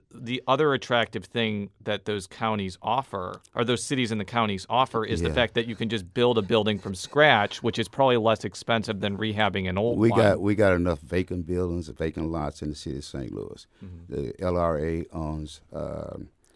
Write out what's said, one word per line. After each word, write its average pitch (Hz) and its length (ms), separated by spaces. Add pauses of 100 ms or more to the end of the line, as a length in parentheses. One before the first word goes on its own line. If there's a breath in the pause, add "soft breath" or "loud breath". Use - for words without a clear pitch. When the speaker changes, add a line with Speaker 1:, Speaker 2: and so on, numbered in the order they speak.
(120)
Speaker 1:
the 123 340
other 139 280
attractive 117 500
thing 107 460 (140)
that 104 200
those 104 220
counties 104 560
offer, 101 580 (140)
or 120 100
those 117 180
cities 127 300
and 107 80
the 98 60
counties 104 420
offer, 113 380
is 104 160
the 82 60
Speaker 2:
Yeah. 78 60
Speaker 1:
fact 117 200
that 117 140
you 113 80
can 117 120
just 98 240
build 120 240
a 110 60
building 104 360
from 98 160
scratch, 120 680
which 117 160
is 113 100
probably 131 300
less 110 260
expensive 107 560
than 98 160
rehabbing 101 540
an 90 80
old 110 200
Speaker 2:
We 113 120
Speaker 1:
one. 98 100
Speaker 2:
got, 101 200
we 101 140
got 98 200
enough 87 260
vacant 90 460
buildings 87 420
and 64 80
vacant 80 340
lots 76 300
in 78 100
the 73 40
city 71 240
of 71 60
Saint 62 280
Louis. 50 340 (160)
Speaker 1:
Mm-hmm. 87 320
Speaker 2:
The 71 200 (100)
L 90 140
R 85 200
A 82 340
owns, 78 500 (100)
um, 76 560 (280 soft breath)